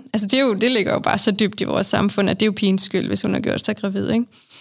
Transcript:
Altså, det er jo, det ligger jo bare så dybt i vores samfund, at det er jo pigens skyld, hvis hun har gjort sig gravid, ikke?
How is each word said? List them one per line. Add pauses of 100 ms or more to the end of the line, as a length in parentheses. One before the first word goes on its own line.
(140)
Altså,
det
er
jo,
det
ligger
jo
bare
så
dybt
i
vores
samfund,
at
det
er
jo
pigens
skyld,
hvis
hun
har
gjort
sig
gravid,
ikke? (360)